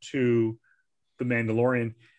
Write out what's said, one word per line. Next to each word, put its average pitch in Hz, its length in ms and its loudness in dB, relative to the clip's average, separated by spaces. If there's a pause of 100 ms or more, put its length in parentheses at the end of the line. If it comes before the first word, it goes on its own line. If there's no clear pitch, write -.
(120)
to 117 460 2 (600)
the 131 60 -4
Mandalorian. 117 720 0 (240)